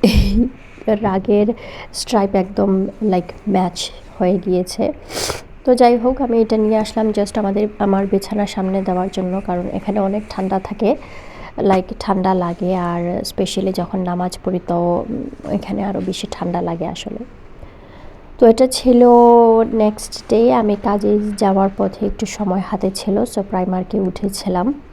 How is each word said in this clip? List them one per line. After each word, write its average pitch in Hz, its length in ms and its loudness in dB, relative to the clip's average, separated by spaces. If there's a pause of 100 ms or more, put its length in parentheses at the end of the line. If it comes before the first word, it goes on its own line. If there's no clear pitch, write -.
এই 208 440 4 (400)
রাগের 208 600 2 (460)
স্ট্রাইপ 196 420 0
একদম 190 520 0 (160)
like 185 480 -2
ম্যাচ 185 400 -2 (280)
হয়ে 185 200 2
গিয়েছে। 185 540 -2 (720)
তো 254 100 6
যাই 240 220 6
হোক, 254 240 0
আমি 233 200 2
এটা 220 160 2
নিয়ে 214 200 2
আসলাম 214 360 0
just 208 260 -2
আমাদের, 208 300 0 (100)
আমার 196 280 2
বিছানার 196 400 0
সামনে 190 360 -2
দেওয়ার 185 300 -2
জন্য, 185 340 -2
কারণ 180 260 -2
এখানে 202 280 -4
অনেক 196 300 -2
ঠান্ডা 190 300 -2
থাকে, 214 360 -2 (640)
like 190 420 0
ঠান্ডা 190 340 0
লাগে, 180 420 -2
আর 175 460 -4
specially 190 500 -4
যখন 185 280 -4
নামাজ 180 440 -4
পড়ি 185 220 -2
তো, 175 440 0
উম, - 140 -6 (260)
এখানে 202 340 -4
আরও 196 160 -4
বেশি 190 300 -6
ঠান্ডা 175 320 -4
লাগে 170 240 -4
আসলে। 180 320 -8 (1200)
তো 247 80 6
এটা 233 200 6
ছিল 247 360 4 (720)
নেক্সট 214 560 -2
ডে, 233 240 4
আমি 214 300 2
কাজে 208 360 2 (180)
যাওয়ার 196 400 2
পথে 196 300 -2
একটু 202 200 -4
সময় 196 340 -2
হাতে 190 300 -4
ছিল, 196 280 -2
so 226 240 -2
প্রাইমার্কে 185 580 -2
উঠেছিলাম। 196 840 -2 (100)